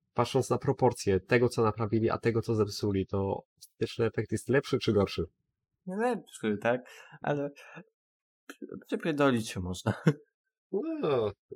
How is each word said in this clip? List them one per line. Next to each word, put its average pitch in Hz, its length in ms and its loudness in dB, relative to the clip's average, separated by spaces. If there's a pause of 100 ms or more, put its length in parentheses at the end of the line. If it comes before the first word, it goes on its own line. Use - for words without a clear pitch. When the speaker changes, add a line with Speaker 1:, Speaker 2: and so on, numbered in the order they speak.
(140)
Speaker 1:
patrząc 120 360 2
na 123 80 2
proporcje 120 600 2
tego, 120 280 4
co 120 140 0
naprawili, 110 480 2
a - 80 -2
tego, 113 240 0
co 117 120 -2
zepsuli, 101 520 0
to 98 380 -2 (140)
ostateczny - 480 -4
efekt 107 260 -4
jest - 160 -4
lepszy 135 300 2
czy - 140 0
gorszy? 95 320 2 (600)
Speaker 2:
Lepszy, 190 760 -2
tak? 123 180 2 (420)
Ale 143 280 -2 (1400)
przepierdolić 139 640 2
się - 100 -6
można. 92 320 -2 (120)
<laughs> 151 100 4 (880)
Speaker 1:
No, 120 300 0 (240)